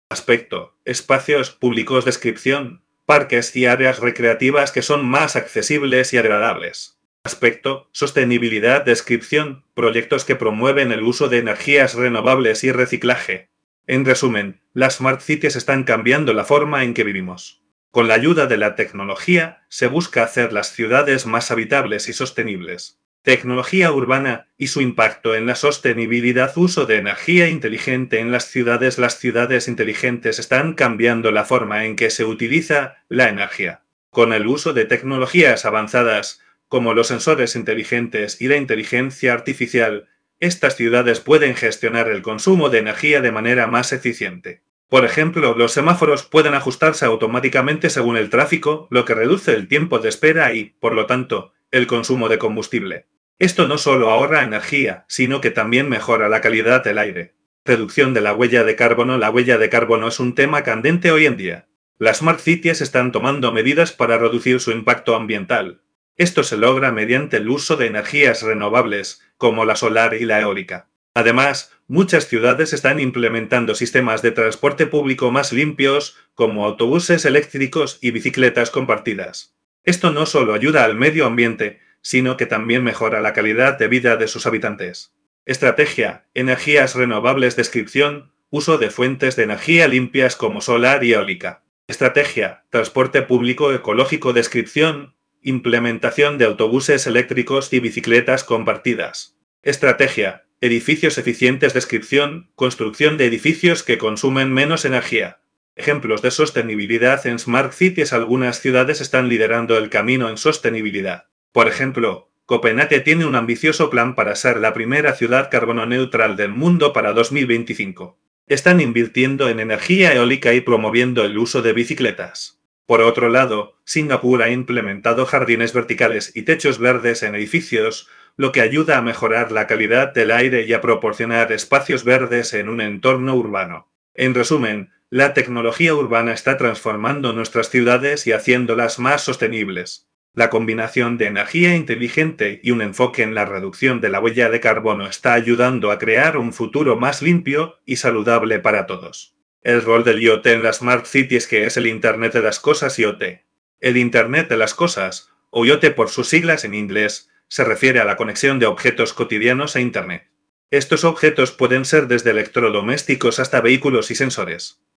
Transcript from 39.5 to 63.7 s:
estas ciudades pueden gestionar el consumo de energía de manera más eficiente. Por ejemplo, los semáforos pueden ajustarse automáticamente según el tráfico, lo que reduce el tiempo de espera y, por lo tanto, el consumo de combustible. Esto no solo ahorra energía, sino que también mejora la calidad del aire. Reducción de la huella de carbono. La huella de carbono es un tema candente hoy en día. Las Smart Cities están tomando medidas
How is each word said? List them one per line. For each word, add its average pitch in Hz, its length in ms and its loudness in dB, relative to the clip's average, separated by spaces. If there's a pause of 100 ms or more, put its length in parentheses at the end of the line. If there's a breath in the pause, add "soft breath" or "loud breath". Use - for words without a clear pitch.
estas 170 360 -2
ciudades 117 440 2
pueden 143 340 4
gestionar 117 540 -2
el 104 120 -4
consumo 127 480 2
de 113 120 2
energía 135 420 0
de 120 100 2
manera 113 360 0
más 120 260 -2
eficiente. 95 680 -8 (280)
Por 127 160 6
ejemplo, 156 500 0
los 117 160 2
semáforos 151 520 2
pueden 151 280 4
ajustarse 139 540 0
automáticamente 127 800 0
según 117 300 0
el 104 100 0
tráfico, 147 600 0
lo 123 160 2
que 117 80 0
reduce 131 400 2
el 101 120 -2
tiempo 147 320 0
de 110 120 -2
espera 151 420 2
y, 110 260 -8
por - 160 0
lo 110 120 0
tanto, 123 480 -4 (160)
el 123 160 2
consumo 120 420 0
de 113 100 2
combustible. 107 680 -6 (320)
Esto 180 280 2
no 147 120 -2
solo 131 320 2
ahorra 139 340 2
energía, 110 640 -4
sino 131 320 -2
que 127 100 0
también 117 380 0
mejora 110 400 0
la 110 120 2
calidad 117 440 2
del 104 140 -2
aire. 92 360 -4 (300)
Reducción 127 500 2
de 113 60 2
la 104 120 0
huella 120 300 4
de 110 140 2
carbono. 120 420 2
La 107 120 0
huella 120 280 4
de 107 120 4
carbono 113 360 2
es 117 140 -4
un 123 160 -4
tema 143 260 2
candente 143 480 0
hoy 156 160 4
en 123 100 0
día. 90 300 -10 (320)
Las 110 200 2
Smart 160 200 2
Cities 165 420 0
están 127 300 0
tomando 123 400 0
medidas 139 420 2